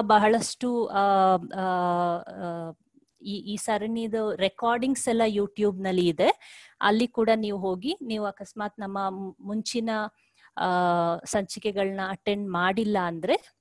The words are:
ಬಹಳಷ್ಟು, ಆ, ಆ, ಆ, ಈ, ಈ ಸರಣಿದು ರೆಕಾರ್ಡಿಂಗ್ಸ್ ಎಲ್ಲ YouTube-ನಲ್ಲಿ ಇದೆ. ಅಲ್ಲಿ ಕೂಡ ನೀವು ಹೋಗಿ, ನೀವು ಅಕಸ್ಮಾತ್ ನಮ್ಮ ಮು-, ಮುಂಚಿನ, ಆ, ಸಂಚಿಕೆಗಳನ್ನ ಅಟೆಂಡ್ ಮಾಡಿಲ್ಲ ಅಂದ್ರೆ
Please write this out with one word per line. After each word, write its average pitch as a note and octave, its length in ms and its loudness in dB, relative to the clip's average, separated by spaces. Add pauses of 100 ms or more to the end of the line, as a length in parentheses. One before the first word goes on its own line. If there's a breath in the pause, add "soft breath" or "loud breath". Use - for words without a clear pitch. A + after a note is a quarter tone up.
ಬಹಳಷ್ಟು, A3 880 4
ಆ, G3 500 4
ಆ, F3 260 -4 (540)
ಆ, E3+ 560 -10 (500)
ಈ, G3+ 140 -8
ಈ G#3 200 -8
ಸರಣಿದು A3 800 -2
ರೆಕಾರ್ಡಿಂಗ್ಸ್ A#3 720 0
ಎಲ್ಲ A3+ 180 4
YouTube-ನಲ್ಲಿ G3 840 0
ಇದೆ. F#3 300 4 (420 loud breath)
ಅಲ್ಲಿ A3 260 4
ಕೂಡ A3+ 280 0
ನೀವು G#3 240 -2
ಹೋಗಿ, F#3+ 440 -4
ನೀವು A3 240 -6
ಅಕಸ್ಮಾತ್ G3+ 540 -10
ನಮ್ಮ G3 180 -6 (120)
ಮು-, F#3+ 300 -10
ಮುಂಚಿನ, A3 500 -4 (680 soft breath)
ಆ, - 100 -2 (580)
ಸಂಚಿಕೆಗಳನ್ನ G3 840 -4
ಅಟೆಂಡ್ G3+ 420 -4
ಮಾಡಿಲ್ಲ G3 540 0
ಅಂದ್ರೆ E3+ 560 -2